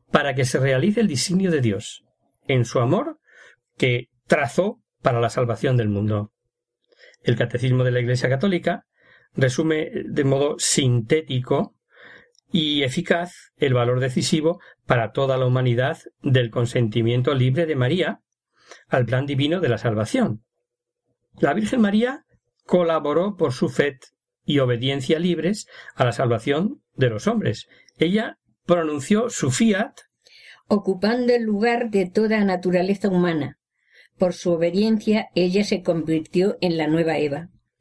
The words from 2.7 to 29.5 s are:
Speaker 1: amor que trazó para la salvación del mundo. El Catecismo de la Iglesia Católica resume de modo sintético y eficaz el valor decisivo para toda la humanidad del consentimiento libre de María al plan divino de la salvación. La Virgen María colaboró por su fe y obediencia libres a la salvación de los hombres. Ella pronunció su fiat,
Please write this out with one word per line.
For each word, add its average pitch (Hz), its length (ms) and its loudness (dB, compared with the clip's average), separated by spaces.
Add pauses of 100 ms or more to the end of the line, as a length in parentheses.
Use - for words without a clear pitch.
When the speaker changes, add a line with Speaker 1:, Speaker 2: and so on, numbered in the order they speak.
Speaker 1:
amor 208 400 0 (580)
que 123 320 -2 (160)
trazó 170 560 0 (200)
para 120 200 0
la 117 80 0
salvación 123 480 0
del 113 100 0
mundo. 104 460 -2 (920)
El 120 140 2
Catecismo 127 460 0
de 127 80 0
la 123 100 0
Iglesia 123 260 -2
Católica 170 580 -2 (480)
resume 156 580 0 (140)
de - 180 -2
modo 139 340 0
sintético 135 1160 0 (760)
y 147 320 0
eficaz 175 720 -4
el 139 180 2
valor 123 280 2
decisivo 151 580 0 (260)
para 117 280 0
toda 135 240 0
la 131 80 0
humanidad 127 540 0 (220)
del 127 280 2
consentimiento 120 840 0
libre 131 320 2
de 156 120 -2
María 147 420 0 (680)
al 131 160 0
plan 127 200 -2
divino 143 360 -2
de 156 80 2
la 110 80 0
salvación. 110 640 -2 (960)
La 151 140 2
Virgen 214 260 0
María 226 460 2 (400)
colaboró 165 720 2
por 147 160 0
su 160 160 -2
fe 143 300 -2 (440)
y 143 160 0
obediencia 131 580 0
libres 175 500 -2 (280)
a - 80 0
la 120 80 2
salvación 139 680 -2 (120)
de 127 160 2
los 107 180 -4
hombres. 196 420 -2 (280)
Ella 202 400 0 (280)
pronunció 160 640 0
su - 200 -4
fiat, 208 440 0 (760)